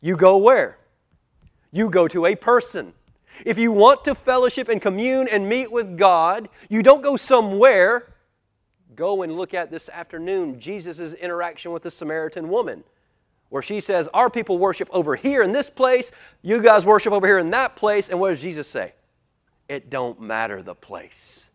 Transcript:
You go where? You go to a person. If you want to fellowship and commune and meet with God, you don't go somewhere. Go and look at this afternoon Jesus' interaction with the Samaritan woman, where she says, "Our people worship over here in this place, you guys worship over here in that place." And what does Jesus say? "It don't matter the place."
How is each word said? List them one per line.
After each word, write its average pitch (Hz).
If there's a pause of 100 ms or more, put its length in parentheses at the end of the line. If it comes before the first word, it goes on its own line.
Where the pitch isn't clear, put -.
You 175
go 185
where? 202 (920)
You 208
go 175
to 165
a 196
person. 233 (520)
If 214
you 233
want 233
to 285
fellowship 254
and 220
commune 247
and 202
meet 233
with 208
God, 185 (200)
you 214
don't 269
go 285
somewhere. 220 (840)
Go 185
and 160
look 185
at 175
this 160
afternoon 170
Jesus' 165
interaction 170
with 165
the 170
Samaritan 160
woman, 175 (640)
where 135
she 208
says, 175
"Our 233
people 208
worship 196
over 151
here 269
in 190
this 269
place, 254 (300)
you 214
guys 214
worship 208
over 196
here 196
in 170
that 240
place." 208
And 175
what 190
does 151
Jesus 151
say? 98 (760)
"It 143
don't 123
matter 110
the 90
place." -